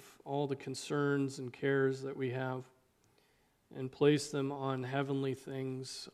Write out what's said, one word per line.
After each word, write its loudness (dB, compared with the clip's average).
all 0
the -2
concerns 0
and -8
cares 2
that -6
we -2
have -2
and -6
place 6
them -2
on -2
heavenly 0
things, -8